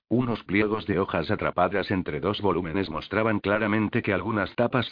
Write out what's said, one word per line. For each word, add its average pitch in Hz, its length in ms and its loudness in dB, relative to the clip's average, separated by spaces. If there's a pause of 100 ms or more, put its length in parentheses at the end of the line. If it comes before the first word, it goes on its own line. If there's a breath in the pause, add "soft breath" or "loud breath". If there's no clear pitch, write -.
unos 120 380 0
pliegos 101 420 0
de 92 120 2
hojas 90 300 0
atrapadas 90 640 0
entre 80 300 -2
dos 95 180 -2
volúmenes 90 500 0
mostraban 101 520 -2
claramente 107 600 2
que 104 120 0
algunas 95 420 -2
tapas 120 360 0